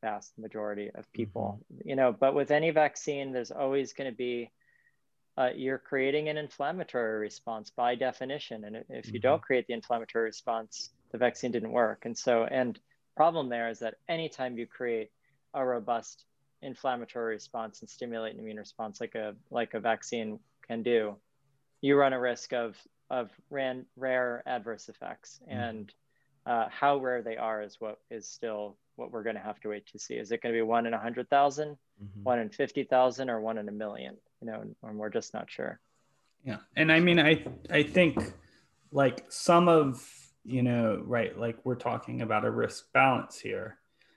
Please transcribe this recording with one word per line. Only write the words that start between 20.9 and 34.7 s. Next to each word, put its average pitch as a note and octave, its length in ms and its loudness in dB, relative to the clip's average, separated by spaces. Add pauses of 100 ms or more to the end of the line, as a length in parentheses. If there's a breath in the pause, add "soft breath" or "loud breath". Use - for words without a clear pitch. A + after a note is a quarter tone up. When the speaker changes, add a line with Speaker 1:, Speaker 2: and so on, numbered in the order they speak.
Speaker 1:
you C#3 140 4
run C#3 180 6
a B2+ 60 -2
risk B2 340 -4
of, A#2 220 -4 (340)
of B2 220 -4 (180)
ran-, C3 360 -4 (100)
rare B2+ 500 -2
adverse A2+ 440 -6
effects. - 540 -14
Speaker 2:
Mm-hmm. B2+ 160 -8
Speaker 1:
And, A2 340 -8 (520)
uh, A#2 240 2
how C#3+ 280 2
rare B2+ 240 -2
they A2+ 160 -6
are A2+ 240 -4
is G#2 180 -12
what G#2+ 200 -10 (100)
is A2+ 180 -12
still G#2 500 -8 (180)
what A#2+ 160 -12
we're A2+ 120 -6
gonna G#2+ 160 -4
have G#2+ 220 -10
to G#2+ 80 -6
wait G#2 180 -8
to - 120 -18
see. - 160 -10
Is A2 160 -8
it A#2 100 -2
gonna A#2+ 120 -2
be A2+ 80 2
one A#2 260 2
in A#2 60 -2
a A2 60 -2
hundred A#2+ 300 -6
thousand, C#3+ 480 2 (260)
Speaker 2:
Mm-hmm. G2+ 200 -14
Speaker 1:
one B2 160 2
in A2 100 -2
fifty C3+ 340 -2
thousand, B2+ 480 4
or A2 100 -2
one A2 160 -4
in G#2 100 -6
a G#2 40 -8
million? G#2 460 -8 (240)
You A#2 60 -10
know, A2 140 -8
and, G#2+ 220 -14